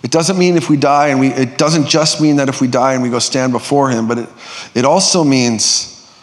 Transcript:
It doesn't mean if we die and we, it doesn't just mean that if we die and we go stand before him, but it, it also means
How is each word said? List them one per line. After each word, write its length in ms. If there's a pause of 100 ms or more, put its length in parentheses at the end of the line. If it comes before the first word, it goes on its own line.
It 100
doesn't 260
mean 180
if 120
we 80
die 320
and 100
we, 100
it 300
doesn't 300
just 320
mean 160
that 120
if 120
we 80
die 260
and 80
we 60
go 100
stand 340
before 380
him, 160
but 120
it, 100 (460)
it 100
also 400
means 840 (140)